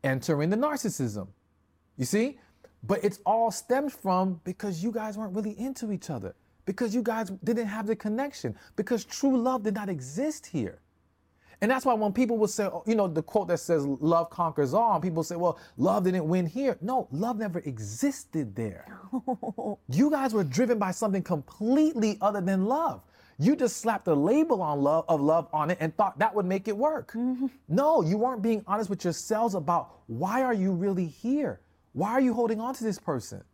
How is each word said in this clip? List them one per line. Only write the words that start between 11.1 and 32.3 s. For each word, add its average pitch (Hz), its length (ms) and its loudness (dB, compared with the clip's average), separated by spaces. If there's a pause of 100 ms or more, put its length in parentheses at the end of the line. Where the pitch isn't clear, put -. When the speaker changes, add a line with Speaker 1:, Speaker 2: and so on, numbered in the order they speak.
Speaker 1:
And 208 80 2
that's 262 160 2
why 254 80 4
when 214 200 0
people 233 240 2
will 214 100 4
say, 202 200 0
oh, 175 180 -6
you 220 100 4
know, 208 140 4
the 156 120 0
quote 196 280 0
that 170 100 2
says, 156 260 0
"Love 160 440 2
conquers 151 440 0
all," 220 200 4
and 156 100 0
people 165 200 -2
say, 175 120 -6
"Well, 170 240 0 (160)
love 180 300 2
didn't 180 200 2
win 175 200 2
here." 240 340 -2
No, 247 320 -2
love 214 260 -2
never 196 220 -4
existed 117 960 -4
there. 104 300 -6 (260)
Speaker 2:
<laughs> 233 680 -6 (120)
Speaker 1:
You 208 200 4
guys 269 240 0
were 202 120 2
driven 220 340 2
by 190 120 0
something 196 300 0
completely 220 1000 0
other 202 180 2
than 190 260 2
love. 285 360 0 (360)
You 214 180 4
just - 220 0
slapped 214 300 -2
a 170 60 4
label 220 480 4
on 147 200 0
love, 151 280 4
of 156 120 4
love 160 320 4
on 156 180 0
it 175 100 0
and 156 160 -2
thought 190 220 2
that 208 160 2
would 202 100 0
make 190 220 -2
it 208 100 -2
work. 294 360 -2
Speaker 2:
Mm-hmm. 254 340 -2 (200)
Speaker 1:
No, 269 360 4
you 170 140 2
weren't 240 240 0
being 220 260 2
honest 202 220 0
with 202 140 -4
yourselves 214 520 0
about 170 360 -2 (160)
why 185 360 0
are 254 100 2
you 190 180 2
really 185 360 0
here? 226 520 -2 (340)
Why 185 180 -2
are 262 100 4
you 247 120 4